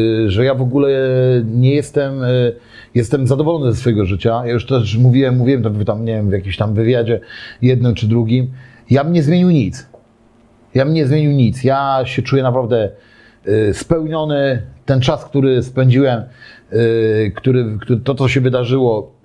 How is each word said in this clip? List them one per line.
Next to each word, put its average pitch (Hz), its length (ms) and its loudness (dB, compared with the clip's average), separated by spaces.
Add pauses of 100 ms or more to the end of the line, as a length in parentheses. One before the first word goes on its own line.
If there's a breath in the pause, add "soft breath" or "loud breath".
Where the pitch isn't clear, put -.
(300)
że 110 140 0
ja 135 100 2
w 127 80 -2
ogóle 139 260 0 (680)
nie 127 200 4
jestem, 139 500 -2
e, 123 40 -2 (680 loud breath)
jestem 127 320 0
zadowolony 139 460 0
ze 101 60 -2
swojego 107 280 0
życia. 113 400 -2
Ja 117 60 -2
już 117 140 -2
też 107 300 0
mówiłem, 127 400 4
mówiłem 123 260 0
to 110 80 -2
w, 104 140 -4
tam, 110 200 -4
nie 113 100 -4
wiem, 104 160 -2
w - 20 0
jakimś 95 240 -4
tam 107 180 -2
wywiadzie 113 460 0 (420 loud breath)
jednym 123 320 2
czy 110 140 -4
drugim. 120 420 0 (400 loud breath)
Ja 139 140 4
bym 165 80 -2
nie 170 100 2
zmienił 180 280 2
nic. 113 360 0 (880)
Ja 131 100 2
bym 156 100 0
nie 156 120 0
zmienił 147 260 2
nic. 131 320 0
Ja 135 400 0
się - 180 -4
czuję 135 200 0
naprawdę, 120 480 0 (560 soft breath)
e, 104 280 0
spełniony. 156 880 -2 (240)
Ten 135 140 0
czas, 147 240 -2
który 135 380 0
spędziłem, 131 560 2 (540 loud breath)
e, 110 580 0
który, 120 500 -2
który, 117 200 -2
to, 135 140 -4
co 131 140 0
się 131 120 0
wydarzyło, 123 720 0 (120)